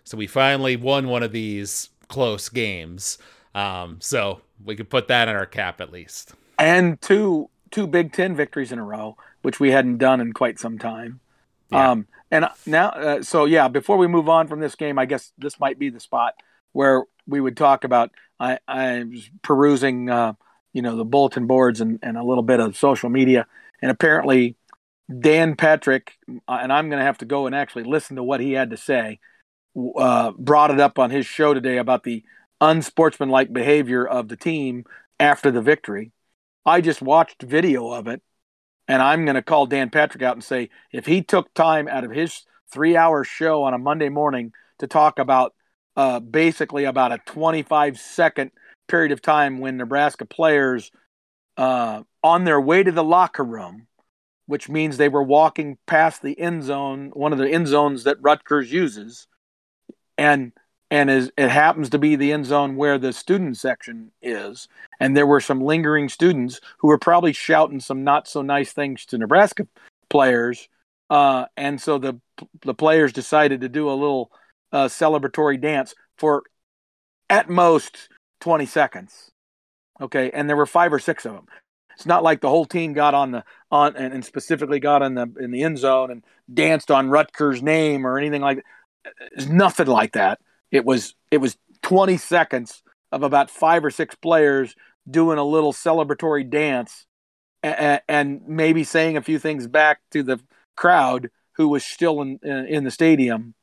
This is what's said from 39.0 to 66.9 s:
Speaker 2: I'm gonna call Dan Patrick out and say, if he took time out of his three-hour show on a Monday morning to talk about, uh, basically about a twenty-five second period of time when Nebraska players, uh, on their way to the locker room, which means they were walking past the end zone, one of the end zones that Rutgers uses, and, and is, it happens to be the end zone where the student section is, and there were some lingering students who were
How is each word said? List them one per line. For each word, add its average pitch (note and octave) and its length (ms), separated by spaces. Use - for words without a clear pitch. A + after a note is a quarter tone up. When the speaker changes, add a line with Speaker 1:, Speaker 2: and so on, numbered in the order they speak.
Speaker 2:
I'm D#3 240
gonna C3+ 180
call D3 240
Dan C3 220
Patrick D3+ 340
out B2 140
and A#2 80
say, B2 240
if B2 140
he F3 160
took - 320
time D#3+ 340
out C3 160
of A2+ 60
his D#3 340
three-hour E3 540
show D#3 400
on C3 80
a B2 60
Monday C#3+ 320
morning C#3 420
to C#3 60
talk D3+ 320
about, C3 360
uh, C3 240
basically D3 640
about C3 260
a A#2 160
twenty-five D3+ 720
second D3+ 540
period D#3+ 240
of C3+ 100
time C#3+ 360
when C3 180
Nebraska C3+ 500
players, C#3+ 640
uh, A#2+ 460
on E3+ 220
their D3+ 160
way E3 220
to F#3 80
the E3 140
locker E3 400
room, A2 420
which C#3+ 220
means D3+ 280
they D3 120
were C#3+ 140
walking D3 540
past D#3+ 360
the C#3+ 180
end E3+ 240
zone, C#3 480
one D3 200
of C#3 60
the C3+ 120
end E3 180
zones C#3+ 360
that C#3 160
Rutgers C#3+ 520
uses, A#2 560
and, C#3+ 360
and C#3+ 200
is, C3 260
it C3+ 140
happens D3+ 400
to D3 80
be D3+ 180
the C#3+ 160
end D3+ 140
zone C#3 300
where C#3+ 220
the B2+ 140
student F3 460
section A#2 520
is, G#2+ 460
and C3+ 180
there D3 100
were C#3+ 140
some C3 200
lingering D3+ 480
students C3 520
who D3+ 100
were D3+ 100